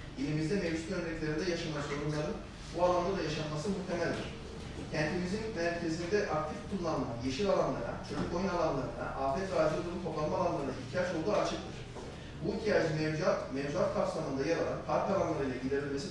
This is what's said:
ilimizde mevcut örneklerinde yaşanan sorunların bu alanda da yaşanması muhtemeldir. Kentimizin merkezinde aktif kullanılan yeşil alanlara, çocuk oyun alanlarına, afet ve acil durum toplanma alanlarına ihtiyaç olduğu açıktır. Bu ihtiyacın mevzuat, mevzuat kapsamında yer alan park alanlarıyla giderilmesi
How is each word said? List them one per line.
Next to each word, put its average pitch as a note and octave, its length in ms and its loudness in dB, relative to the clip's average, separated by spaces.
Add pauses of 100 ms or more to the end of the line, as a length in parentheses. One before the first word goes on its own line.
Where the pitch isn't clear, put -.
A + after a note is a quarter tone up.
(220)
ilimizde D#3 340 0
mevcut E3 420 0
örneklerinde D#3+ 560 -2
yaşanan D3+ 360 -2
sorunların D3+ 460 -2 (380)
bu - 120 -2
alanda F3+ 320 6
da E3+ 120 0
yaşanması D3+ 460 -2
muhtemeldir. E3+ 520 0 (680)
Kentimizin F3+ 500 0 (180)
merkezinde E3+ 560 0 (200)
aktif D#3 220 -2 (100)
kullanılan D3+ 560 0
yeşil G3 240 2
alanlara, - 440 2 (160)
çocuk - 260 -2
oyun F#3 200 2
alanlarına, D3+ 500 0 (200)
afet F#3+ 260 0
ve F3+ 120 0
acil D#3 220 2
durum - 200 -4
toplanma D#3 320 0
alanlarına C#3 440 0
ihtiyaç - 340 0
olduğu G3 260 2
açıktır. - 360 -2 (680)
Bu F3 120 2
ihtiyacın D#3+ 460 4
mevzuat, D#3 380 2 (180)
mevzuat D3+ 400 0
kapsamında D3+ 520 0
yer E3 140 4
alan - 240 -2
park D#3 240 2
alanlarıyla D3+ 520 2
giderilmesi C#3 480 0